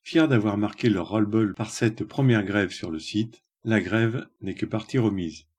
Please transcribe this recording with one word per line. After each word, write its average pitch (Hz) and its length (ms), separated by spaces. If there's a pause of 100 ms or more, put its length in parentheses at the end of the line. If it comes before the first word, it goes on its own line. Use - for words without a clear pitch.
fiers 160 260
d'avoir 107 300
marqué 107 320
leur 90 200
ras-le-bol 104 440
par - 160
cette 113 340
première 117 400
grève 98 280
sur 90 200
le 80 80
site, 110 440 (200)
la 110 160
grève 113 480 (140)
n'est 95 140
que - 100
partie 110 320
remise. 98 480 (140)